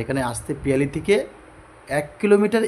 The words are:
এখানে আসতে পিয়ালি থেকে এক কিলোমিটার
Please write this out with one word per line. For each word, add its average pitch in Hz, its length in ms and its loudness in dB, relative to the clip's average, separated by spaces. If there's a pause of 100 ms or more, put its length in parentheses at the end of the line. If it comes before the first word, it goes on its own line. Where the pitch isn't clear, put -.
এখানে 131 180 -2 (100)
আসতে 117 200 -8 (120)
পিয়ালি 139 240 2 (100)
থেকে 196 180 2 (840)
এক 151 80 -6 (100)
কিলোমিটার 208 500 4